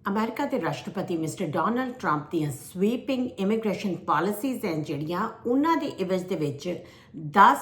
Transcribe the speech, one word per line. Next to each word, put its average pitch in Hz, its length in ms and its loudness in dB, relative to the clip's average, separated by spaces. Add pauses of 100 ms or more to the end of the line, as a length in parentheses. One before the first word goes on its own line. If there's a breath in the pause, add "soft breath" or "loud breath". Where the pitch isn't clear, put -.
ਅਮਰੀਕਾ 220 380 -2
ਦੇ 269 160 -2
ਰਾਸ਼ਟਰਪਤੀ 170 560 -4
ਮਿਸਟਰ 160 280 -4
ਡੋਨਲਡ 220 480 0
ਟਰੰਪ 151 380 -2
ਦੀਆਂ 151 200 0
ਸਵੀਪਿੰਗ 240 760 -2 (100)
ਇਮੀਗ੍ਰੇਸ਼ਨ 196 560 0
ਪਾਲਿਸੀਜ਼ 202 680 0
ਹੈ 160 80 0
ਜਿਹੜੀਆਂ, 156 560 -2 (160)
ਉਹਨਾਂ 294 320 4
ਦੇ 285 80 -2
ਇਵਜ਼ 185 380 -2
ਦੇ 190 120 -4
ਵਿੱਚ 151 440 -2 (380 loud breath)
ਦਸ 254 440 8